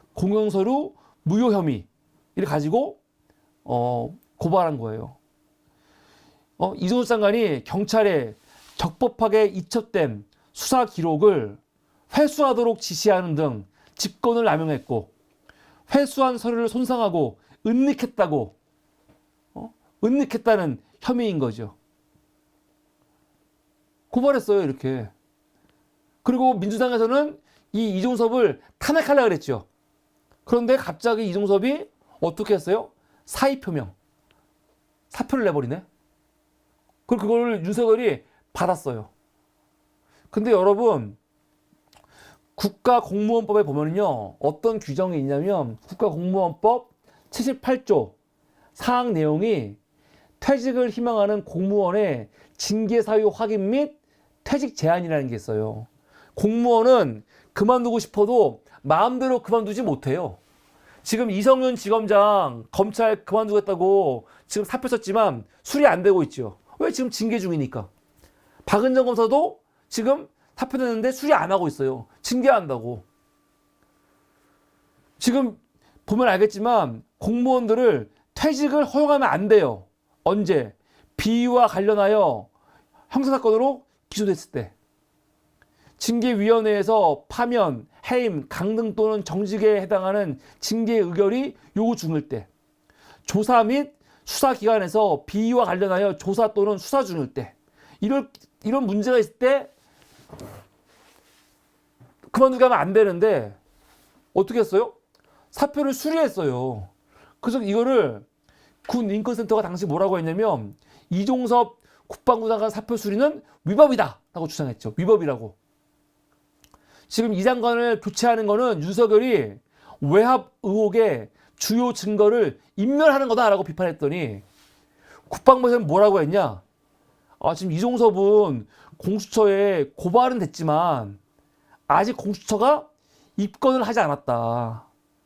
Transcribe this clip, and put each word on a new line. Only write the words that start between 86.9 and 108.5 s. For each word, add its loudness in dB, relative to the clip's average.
파면, -2
해임, -2
강등 -4
또는 0
정직에 0
해당하는 -2
징계 -2
의결이 0
요구 0
중일 -4
때. -10
조사 2
및 -2
수사기관에서 0
비위와 0
관련하여 0
조사 0
또는 0
수사 -2
중일 -6
때, -10
이럴, -2
이런 -2
문제가 0
있을 -2
때 0
그만두게 4
하면 4
안 0
되는데 2
어떻게 0
했어요? 0
사표를 -2
수리했어요. -4
그래서 -4
이거를 0